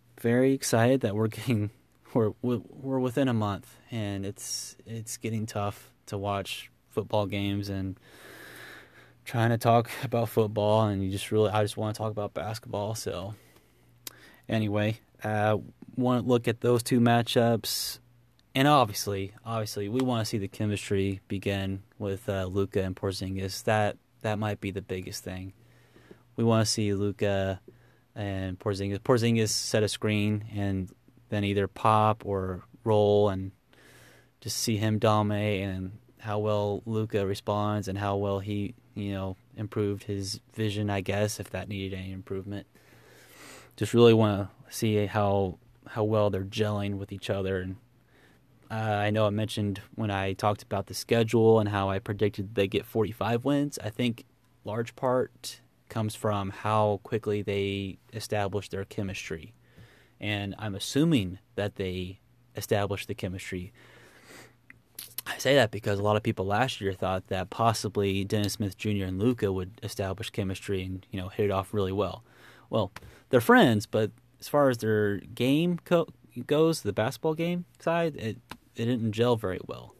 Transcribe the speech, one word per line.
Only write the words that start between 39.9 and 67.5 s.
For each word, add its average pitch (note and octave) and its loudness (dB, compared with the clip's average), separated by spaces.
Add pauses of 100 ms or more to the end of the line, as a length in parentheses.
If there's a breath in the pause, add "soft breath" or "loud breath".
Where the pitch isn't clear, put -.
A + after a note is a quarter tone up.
his G2 -6 (160)
vision, G#2 -2
I G2 0
guess, G#2 0
if G#2 -10
that F#2 -8
needed G2 -6
any F#2 -8
improvement. G2 -8 (1120 loud breath)
Just - -4
really A#2 10
wanna G#2 2 (200)
see G#2+ 0
how, G2+ 2 (260)
how G#2+ -2
well G#2+ 4
they're G2 -2
gelling G2+ -2
with G2 -10
each G2 -12
other. F#2+ -2
And, F#2 -6 (960 soft breath)
uh, - -10
I G#2+ 0
know G#2+ 4
I - 4
mentioned G#2 -2 (140)
when A2 -2
I G2 -2
talked G#2 0
about G2 -4
the G2+ -12
schedule A2+ 6
and G2+ 2
how G2 0
I G2 -2
predicted G#2 -2
they B2+ 4
get G#2+ -2
forty-five A2 -2
wins. C#3+ 0
I G#2+ -4
think A#2+ -4 (400)
large A2+ -4
part - -2 (260)
comes A2 -4
from G2+ -2
how G#2+ 0
quickly G#2+ -2
they G2 -2 (160)
establish G#2 -4
their G2 -6
chemistry. F#2+ -8 (640 soft breath)
And G2+ -4
I'm G#2 -6
assuming B2 0 (180)
that G2+ -2
they F#2 -6 (360)
established G2+ -2
the G2+ -6
chemistry. F#2 -8 (1600 loud breath)
I - -10
say C3+ 4
that A#2+ 6
because G2+ -2
a G2+ -2
lot G#2+ 4
of A2 -2
people G#2+ 0
last G#2+ 0
year F#2+ -2
thought F#2+ -4
that F#2 -4
possibly G2+ 2